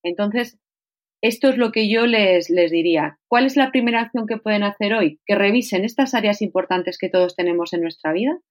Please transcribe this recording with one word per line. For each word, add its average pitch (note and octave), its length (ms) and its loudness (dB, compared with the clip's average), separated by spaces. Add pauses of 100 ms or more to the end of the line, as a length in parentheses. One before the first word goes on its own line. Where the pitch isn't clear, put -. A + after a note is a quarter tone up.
Entonces, G#3 560 -4 (640)
esto A#3 260 2
es C4 80 2
lo A#3 160 0
que A3 180 0
yo A3+ 160 2
les, F#3+ 440 2
les E3+ 200 2
diría. E3 480 0 (100)
¿Cuál B3 180 2
es C4+ 100 -2
la C4 140 2
primera A#3 320 0
acción A3+ 240 -6
que A3 100 -6
pueden G#3+ 260 -2
hacer G3+ 300 -2
hoy? F3 320 0
Que G3+ 100 0
revisen G3+ 500 0
estas C4 280 -2
áreas G#3+ 300 0
importantes F#3 560 -2
que F#3 100 -6
todos F3+ 260 0
tenemos F3 380 -2
en F3 80 -4
nuestra D#3+ 320 -6
vida C4 260 -2 (120)